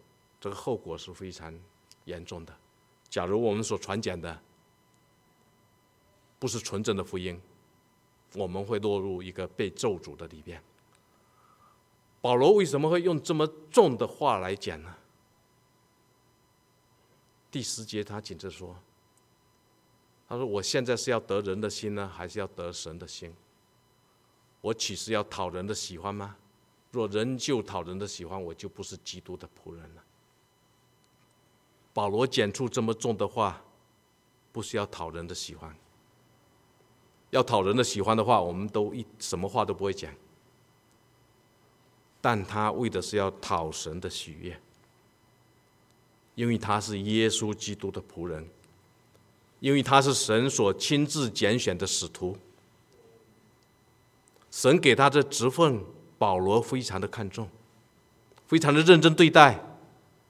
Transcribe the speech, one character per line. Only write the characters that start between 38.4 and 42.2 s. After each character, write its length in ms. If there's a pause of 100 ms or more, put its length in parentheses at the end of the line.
我 140
们 120
都 280
一， 100 (140)
什 200
么 80
话 200
都 80
不 100
会 80
讲。 180 (2000)